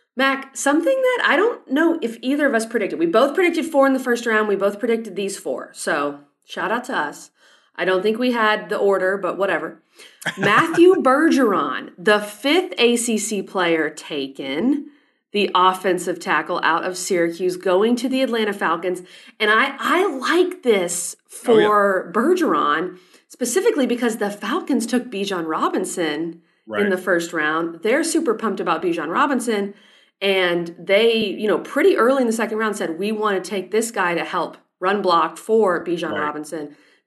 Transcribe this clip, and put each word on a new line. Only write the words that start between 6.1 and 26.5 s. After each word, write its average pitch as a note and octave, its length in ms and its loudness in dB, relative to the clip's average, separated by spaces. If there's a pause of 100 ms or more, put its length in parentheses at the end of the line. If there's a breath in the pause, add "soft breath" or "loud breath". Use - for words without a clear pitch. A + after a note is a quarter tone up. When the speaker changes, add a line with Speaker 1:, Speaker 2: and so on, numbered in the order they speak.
Speaker 1:
shout F3+ 260 -6
out B3 140 -4
to A#3 120 -6
us. D3 360 -8 (420 soft breath)
I E3+ 100 -4
don't F#3 180 2
think A3 180 0
we B3+ 120 0
had G#3+ 360 0
the G#3 100 -4
order, G3 400 2
but E3+ 180 -4
whatever. E3+ 460 -4 (260 loud breath)
Speaker 2:
<laughs> - 300 -12
Speaker 1:
Matthew E4 560 6
Bergeron, B3 1040 2
the G#3 220 4
fifth D4 580 0
A A#3+ 180 4
C A#3 220 0
C G3+ 240 -4
player E3 480 0
taken, D3+ 1000 -4 (420 loud breath)
the G3+ 220 0
offensive F3+ 640 2
tackle E3 440 -2
out E3 220 0
of F#3 120 -6
Syracuse, F3 600 -2
going G3 380 2
to B3 120 -4
the C4 140 0
Atlanta A3 320 -2
Falcons. F3+ 480 -2 (360 loud breath)
And G#3+ 120 2
I, B3 280 2
I E4 280 0
like E4 560 0
this F#3+ 520 0 (320)
Speaker 2:
Oh, A3+ 120 6
yeah. G#3 80 6
Speaker 1:
for G3+ 480 2
Bergeron, F3+ 840 0 (320 loud breath)
specifically D4+ 580 0
because A#3 300 0
the G#3 140 -2
Falcons A#3 560 -2
took B3 240 -2
Bijan G3 360 -4
Robinson E3+ 920 -2 (260)